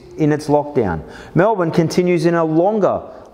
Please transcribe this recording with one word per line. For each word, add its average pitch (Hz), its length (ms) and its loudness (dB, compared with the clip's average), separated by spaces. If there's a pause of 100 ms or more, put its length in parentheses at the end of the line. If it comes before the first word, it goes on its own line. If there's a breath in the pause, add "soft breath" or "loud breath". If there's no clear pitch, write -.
(180)
in 151 120 2
its 147 160 -2
lockdown. 135 540 0 (340 loud breath)
Melbourne 185 380 2
continues 175 540 2
in 170 80 2
a 165 100 2
longer 165 560 0 (340 loud breath)